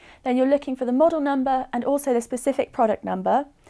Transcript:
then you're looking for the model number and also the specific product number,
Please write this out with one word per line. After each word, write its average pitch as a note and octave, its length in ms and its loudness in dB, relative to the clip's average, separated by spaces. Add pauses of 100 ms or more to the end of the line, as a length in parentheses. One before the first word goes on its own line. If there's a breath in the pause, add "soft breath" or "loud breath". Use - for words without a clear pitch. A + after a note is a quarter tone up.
(220 loud breath)
then B3 140 0
you're B3+ 100 4
looking C#4 300 0
for C4 80 -4
the B3 80 -2
model D#4 280 4
number C4+ 520 0
and A#3+ 120 -4
also C#4 300 0
the A#3 60 2
specific - 520 -4
product A3 300 0
number, F#3+ 440 0 (240 soft breath)